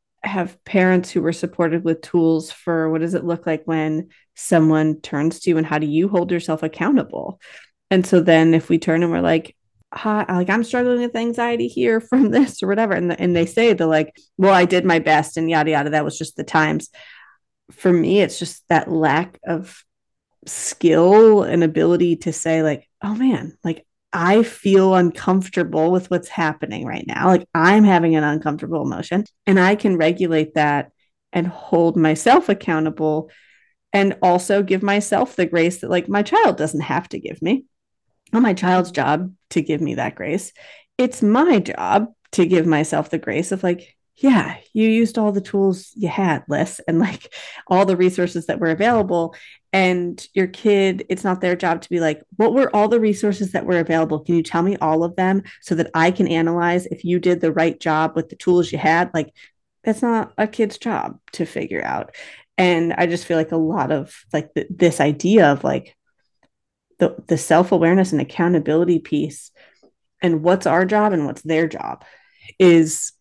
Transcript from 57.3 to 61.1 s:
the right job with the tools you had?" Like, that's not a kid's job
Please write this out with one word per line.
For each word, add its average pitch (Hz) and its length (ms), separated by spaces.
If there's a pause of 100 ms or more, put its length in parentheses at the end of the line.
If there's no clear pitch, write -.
the 160 120
right 165 280
job 160 340
with 160 140
the - 80
tools 175 340
you - 80
had?" 170 340
Like, 156 220 (480)
that's 214 180
not 233 380
a 214 80
kid's 214 320
job - 400 (140)